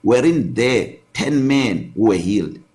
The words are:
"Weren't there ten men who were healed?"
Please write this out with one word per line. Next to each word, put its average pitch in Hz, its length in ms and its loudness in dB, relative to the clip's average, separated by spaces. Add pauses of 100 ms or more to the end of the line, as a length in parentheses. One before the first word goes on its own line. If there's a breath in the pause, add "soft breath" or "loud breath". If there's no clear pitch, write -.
"Weren't 123 540 2
there 117 380 0 (180)
ten 139 340 -2
men 127 480 -2
who 107 140 2
were 98 80 4
healed?" 90 420 -2 (160)